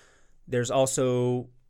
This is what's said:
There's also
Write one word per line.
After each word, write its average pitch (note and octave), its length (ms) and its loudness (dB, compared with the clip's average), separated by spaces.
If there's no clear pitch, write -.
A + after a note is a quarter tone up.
There's B2 220 -2
also B2+ 800 0